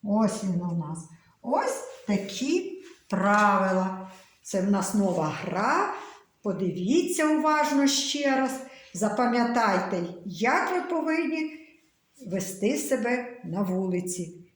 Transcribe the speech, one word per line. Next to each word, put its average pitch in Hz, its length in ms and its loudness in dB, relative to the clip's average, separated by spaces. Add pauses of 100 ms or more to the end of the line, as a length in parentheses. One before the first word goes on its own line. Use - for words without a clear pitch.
Ось 208 420 0
він 175 180 0
у 170 140 -2
нас. 165 220 -4 (440)
Ось - 420 0 (220)
такі 294 760 -2 (260)
правила. 190 1000 2 (320)
Це - 180 -2
в 196 100 2
нас 190 240 2
нова 175 380 2 (100)
гра. 254 520 0 (480)
Подивіться 190 840 0
уважно 302 600 4
ще 277 500 0
раз. 262 240 0 (340)
Запам'ятайте, 220 1080 2 (240)
як 233 460 0
ви 359 80 0
повинні 320 720 -2 (760)
вести 196 520 -2
себе 240 680 -2
на 175 180 -2
вулиці. 180 720 -2 (220)